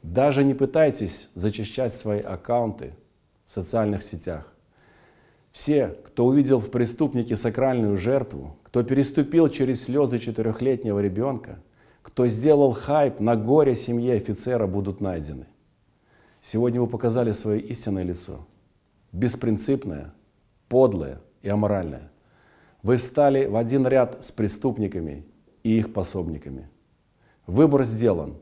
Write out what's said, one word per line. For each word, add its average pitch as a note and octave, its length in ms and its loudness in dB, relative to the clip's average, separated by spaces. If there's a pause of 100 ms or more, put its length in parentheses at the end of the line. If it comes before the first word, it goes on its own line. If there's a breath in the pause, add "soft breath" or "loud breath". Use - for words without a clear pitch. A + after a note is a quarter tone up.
Даже C3 420 2
не C#3 100 4
пытайтесь C3+ 800 0
зачищать G#2+ 580 -4
свои G#2 260 -2
аккаунты G#2 720 -4 (520)
в - 60 -20
социальных G#2 500 -2
сетях. E2 500 -10 (1000 soft breath)
Все, C#3+ 380 0 (160)
кто - 200 0
увидел C3+ 320 6
в G#2 140 -4
преступнике A#2+ 640 0
сакральную A#2 640 0
жертву, F2+ 680 -4
кто - 180 -2
переступил C#3 680 2
через B2+ 340 -2
слезы B2+ 340 0
четырехлетнего A2+ 840 -2
ребенка, A2 640 -4 (400 soft breath)
кто - 260 0
сделал C3+ 440 4
хайп C#3 480 0
на A#2 160 2
горе C3 400 4
семье A#2+ 400 -2
офицера, A2+ 500 -2
будут G2 340 -4
найдены. D2+ 460 -6 (960 soft breath)
Сегодня A#2+ 400 0
вы A#2 60 2
показали A#2 460 0
свое G#2+ 260 -2
истинное G2+ 440 -6
лицо. F2 440 -10 (640)
Беспринципное, A2 1000 -2 (560)
подлое G2 520 2 (220)
и G2+ 60 -4
аморальное. F#2+ 600 -2 (720 soft breath)
Вы A#2+ 160 2
встали C#3 480 2
в G#2 120 -2
один B2 280 2
ряд B2+ 400 2
с - 60 -14
преступниками F#2+ 960 -4 (380)
и A2 140 4
их A2 160 0
пособниками. D#2 760 -8 (800)
Выбор C3+ 380 4
сделан. G2+ 560 0